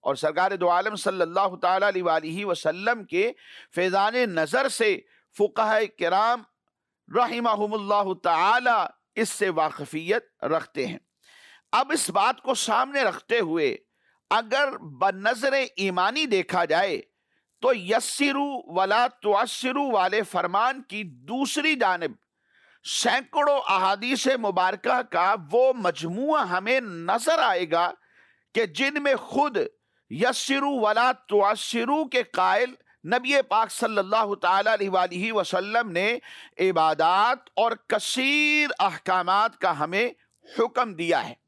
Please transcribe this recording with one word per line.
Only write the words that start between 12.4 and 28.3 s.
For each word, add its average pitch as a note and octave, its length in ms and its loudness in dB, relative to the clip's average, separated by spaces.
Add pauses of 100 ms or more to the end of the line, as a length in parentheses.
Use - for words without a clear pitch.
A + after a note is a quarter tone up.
کو C4 120 -2
سامنے C4 500 0
رکھتے A3 360 -2
ہوئے D#3+ 380 0 (520)
اگر A#3+ 480 0
بنظر G3 760 -2 (220)
ایمانی G3 500 0
دیکھا F#3 400 0
جائے E3 360 0 (600)
تو B3+ 140 2
یسروا C#4 880 -2
ولا G3 420 0
تعسروا B3 840 -2
والے F#3+ 280 2
فرمان G3 600 -2
کی G#3 220 -12
دوسری A#3 720 -4
جانب F3+ 360 0 (720)
سینکڑوں C#4 840 0
احادیث G3+ 600 0
مبارکہ G#3 760 0
کا F#3+ 340 2 (160)
وہ B3+ 240 4
مجموعہ G#3 720 -2
ہمیں G3 320 0
نظر G#3+ 600 -2
آئے F3+ 320 0
گا E3+ 200 2 (640)